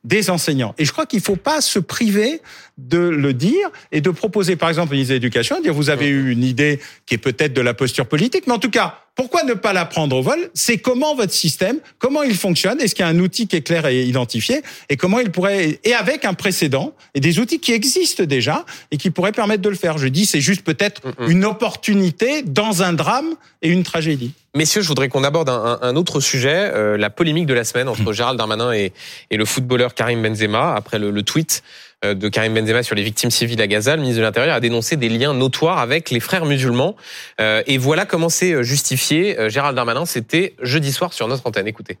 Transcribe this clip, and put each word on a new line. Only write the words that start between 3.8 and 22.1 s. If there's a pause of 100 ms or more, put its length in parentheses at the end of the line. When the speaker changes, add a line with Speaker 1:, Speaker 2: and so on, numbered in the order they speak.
Speaker 1:
et
de
proposer,
par
exemple,
au
ministre
de
l'Éducation,
dire,
vous
avez
eu
une
idée (260)
qui
est
peut-être
de
la
posture
politique,
mais
en
tout
cas, (160)
pourquoi
ne
pas
la
prendre
au
vol ?
C'est
comment
votre
système, (220)
comment
il
fonctionne ?
Est-ce
qu'il
y
a
un
outil
qui
est
clair
et
identifié ? (260)
Et
comment
il
pourrait,
et
avec
un
précédent (180)
et
des
outils
qui
existent
déjà (240)
et
qui
pourraient
permettre
de
le
faire.
Je
dis,
c'est
juste
peut-être
Speaker 2:
Mm-mm.
Speaker 1:
une
opportunité